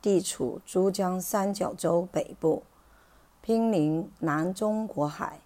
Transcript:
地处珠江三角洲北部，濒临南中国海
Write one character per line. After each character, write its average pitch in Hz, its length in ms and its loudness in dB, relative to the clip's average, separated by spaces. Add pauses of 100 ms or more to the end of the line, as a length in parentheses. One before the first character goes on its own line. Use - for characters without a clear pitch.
地 196 200 4
处 - 440 -4
珠 190 240 2
江 185 300 -2
三 196 340 -2
角 - 200 -2
洲 175 380 0
北 - 280 -4
部， - 240 2 (800)
濒 226 300 2
临 160 380 2 (100)
南 160 340 0
中 214 320 0
国 147 220 -2
海 - 380 -8